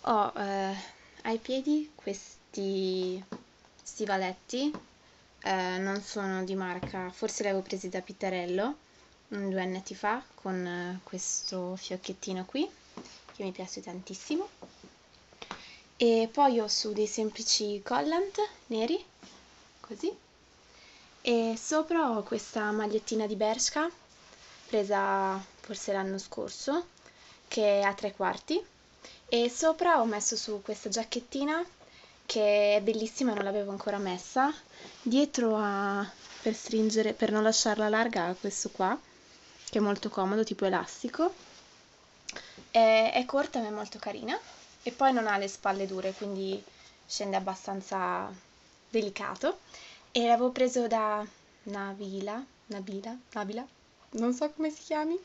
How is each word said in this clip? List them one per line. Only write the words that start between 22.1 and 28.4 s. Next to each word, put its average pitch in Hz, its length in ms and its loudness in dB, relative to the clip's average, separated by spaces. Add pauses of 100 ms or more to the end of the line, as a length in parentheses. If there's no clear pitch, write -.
ho 214 140 0
questa 214 480 -2
magliettina 214 560 0
di 208 80 -2
Bershka, 233 520 2 (800)
presa 196 760 2 (180)
forse - 320 -6
l'anno 190 260 0
scorso, - 680 -4 (640)
che 208 320 4
è - 20 2
a 202 120 2
tre 202 180 -4
quarti. 196 500 -2 (680)